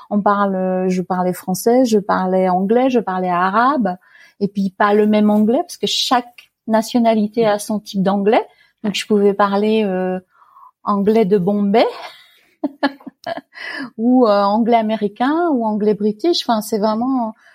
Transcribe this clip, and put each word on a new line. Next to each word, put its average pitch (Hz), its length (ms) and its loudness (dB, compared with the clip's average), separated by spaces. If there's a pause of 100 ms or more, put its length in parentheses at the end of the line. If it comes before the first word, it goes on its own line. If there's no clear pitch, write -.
(100)
on 208 100 0
parle, 202 360 2
euh, 185 340 -2
je 185 100 -2
parlais 180 320 -2
français, 233 540 0
je 214 120 2
parlais 185 520 0
anglais, 214 400 0
je 240 100 0
parlais 185 300 -4
arabe, 190 680 0 (440)
et 202 80 -2
puis 196 280 -4
pas 208 160 2
le 214 140 4
même 214 240 2
anglais, 214 320 2
parce - 160 -12
que - 80 -6
chaque - 640 -4 (160)
nationalité 220 800 0
a 208 120 0
son 208 220 -6
type 196 220 -4
d'anglais. 202 440 2 (380)
Donc, 208 100 -4
je - 120 -8
pouvais 202 260 2
parler, 208 540 0
euh, 185 340 -4 (640)
anglais 208 400 2
de 202 140 2
Bombay, 202 480 2 (760)
<laughs> 285 60 -4 (1300)
ou, 247 300 2
euh, 202 160 2
anglais 214 340 2
américain, 226 760 -2
ou 233 140 -2
anglais 214 280 0
british. 214 520 -2
Enfin, 226 140 0
c'est 214 180 -4
vraiment, 226 560 -2 (200)